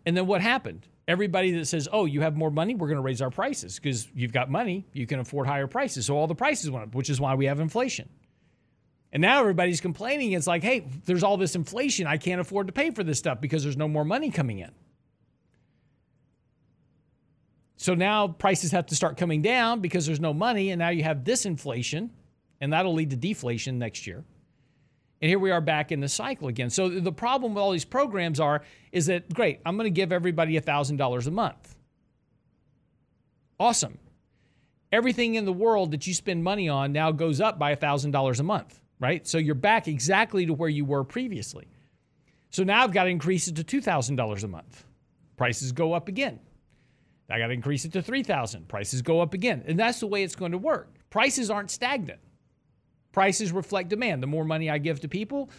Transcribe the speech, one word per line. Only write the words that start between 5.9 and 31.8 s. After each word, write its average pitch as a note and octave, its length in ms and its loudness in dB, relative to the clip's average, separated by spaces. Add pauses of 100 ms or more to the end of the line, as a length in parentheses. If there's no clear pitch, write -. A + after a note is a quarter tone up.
So C#3+ 100 2
all D#3 120 2
the E3+ 80 -2
prices B3+ 340 0
went A#2+ 140 -6
up, A2 100 -14
which C3+ 160 -2
is C3 100 2
why C3+ 140 2
we C3+ 120 2
have C#3+ 120 0
inflation. G#3+ 500 -2 (1040)
And C#3+ 100 0
now C4 180 6
everybody's F3+ 400 2
complaining. A3 520 -2
It's F3 160 0
like, E3+ 140 2
"Hey, A#3 180 2 (260)
there's F3+ 160 2
all G3+ 140 4
this F#3 180 0
inflation. G3 520 -2
I D3+ 120 2
can't F3+ 220 -2
afford F#3+ 260 -2
to F#3+ 60 -8
pay D4+ 180 2
for G#3+ 140 -4
this D#3 140 0
stuff B2 220 -2
because D3+ 220 0
there's C#3 140 -2
no D3+ 120 0
more D3+ 160 0
money B3 260 0
coming A#2+ 280 -2
in." E2+ 140 -14 (3000)
So - 180 0
now G3+ 340 2
prices F3+ 440 0
have F3+ 140 0
to D#3 100 -4
start D3 200 0
coming D#3+ 240 0
down A#3 400 2
because F3 260 0
there's D3+ 140 -2
no D#3 140 0
money, G3 360 0
and F3 100 -2
now E3+ 80 2
you E3+ 160 0
have D#3 140 0
disinflation, D3+ 920 -2 (500)
and D3 120 -2
that'll F3+ 200 2
lead D#3+ 180 0
to C3+ 60 -2
deflation B2 600 -4
next A2+ 280 -6
year. G2+ 180 -12 (1000)
And D#3+ 80 2
here G3 80 4
we F#3+ 120 2
are E3+ 120 2
back D3+ 300 0
in C#3+ 80 -2
the C#3 80 -4
cycle A3 400 -4
again. B2 200 -4
So F#3 220 0
the F3+ 220 -2
problem B3 420 -2
with G3+ 80 0
all G3 80 2
these F3 160 -2
programs G3 520 0
are, D3 240 2 (300)
is E3 140 2
that, F3 260 0
"Great, F3+ 320 2
I'm F3+ 140 -2
gonna A3 100 0
give F3+ 240 2
everybody E3 460 2
a - 20 2
thousand C#3+ 380 0
dollars B2 280 0
a D3+ 40 -2
month." F#3+ 440 -4 (1800)